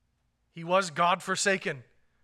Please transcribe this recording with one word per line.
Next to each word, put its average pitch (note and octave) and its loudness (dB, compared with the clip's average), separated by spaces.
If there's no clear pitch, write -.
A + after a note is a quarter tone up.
He E3+ -12
was F3+ 2
God-forsaken. F3 0